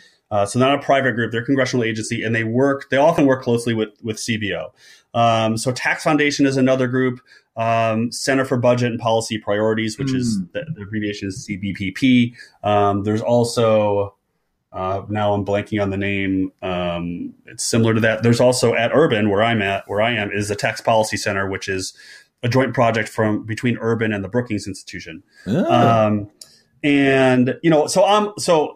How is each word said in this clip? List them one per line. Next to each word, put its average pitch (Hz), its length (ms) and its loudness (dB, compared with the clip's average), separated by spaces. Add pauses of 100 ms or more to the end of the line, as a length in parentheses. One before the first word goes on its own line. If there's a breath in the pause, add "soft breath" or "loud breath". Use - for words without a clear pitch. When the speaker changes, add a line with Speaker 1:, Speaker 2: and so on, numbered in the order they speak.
(320 soft breath)
Speaker 1:
Uh, 101 140 2
so 123 140 -4
not 135 160 4
a 135 40 -2
private 131 340 0
group, 113 180 -4
they're 117 100 -4
a 120 40 -10
congressional 131 380 0
agency, 113 400 -4
and 113 120 -2
they 113 80 0
work, 135 480 0
they 131 60 2
often 156 280 4
work 131 160 2
closely 117 320 0
with, 110 160 -2 (140)
with 110 160 -6
C 113 180 -4
B 101 160 -4
O. 82 200 -8 (420 soft breath)
Um, 113 420 2
so 127 140 -4
Tax 151 320 -4
Foundation 147 420 2
is 135 100 2
another 131 320 2
group, 127 320 -2 (380 soft breath)
um, 113 540 0
Center 135 340 0
for 131 120 0
Budget 120 340 2
and 113 80 -6
Policy 113 400 -2
Priorities, 110 580 -2
which 135 160 -4
is 120 240 -2
Speaker 2:
Mm. 90 140 -8
Speaker 1:
the, 90 140 -8 (100)
the 104 80 -14
abbreviation 104 460 -6
is - 140 -12
C 104 140 -8
B 95 160 -6
P 95 160 -6
P. 123 460 2 (280 loud breath)
Um, 101 420 2
there's 107 160 0
also, 110 920 2 (560)
uh, 95 380 -6
now 104 240 0
I'm 101 100 -2
blanking 101 380 -2
on 98 80 -2
the 98 80 -4
name. 98 540 -2 (100)
Um, 87 720 -6 (140)
it's - 160 -12
similar 113 320 2
to 117 60 2
that. 110 200 0
There's 117 180 4
also 127 360 4
at 113 180 0
Urban, 110 380 2
where 98 100 2
I'm 113 220 2
at, 98 240 -2
where 101 120 -4
I 113 120 2
am, 104 200 -4
is 98 180 -4
the 101 60 -2
Tax 113 240 -4
Policy 110 380 0
Center, 98 320 -4
which 95 180 -8
is 95 300 -6 (460 loud breath)
a 127 40 -2
joint 123 280 0
project 113 340 0
from, 107 380 -2
between 110 340 -2
Urban 113 320 0
and 101 100 -6
the 92 60 -8
Brookings 110 380 -4
Institution. 90 560 -14 (240 soft breath)
Speaker 2:
Oh. 190 260 0
Speaker 1:
Um, 110 560 2 (540 loud breath)
and, 135 800 4
you 165 80 4
know, 151 160 4
so 185 180 4
I'm, 208 320 2
so 160 380 2